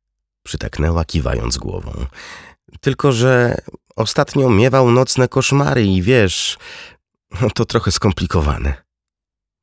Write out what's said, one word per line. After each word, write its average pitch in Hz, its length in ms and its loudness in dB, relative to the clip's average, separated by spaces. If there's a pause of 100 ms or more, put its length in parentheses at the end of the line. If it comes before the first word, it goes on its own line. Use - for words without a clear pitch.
(440)
przytaknęła, 82 640 -2
kiwając 60 520 -2
głową. - 480 -8 (760)
„Tylko 139 300 0
że 123 460 2 (380)
ostatnio 135 540 0
miewał 120 420 4
nocne 127 360 2
koszmary 135 580 0
i 92 160 2
wiesz, 104 560 0 (1000)
to 117 100 0
trochę 110 260 0
skomplikowane”. 73 840 0 (880)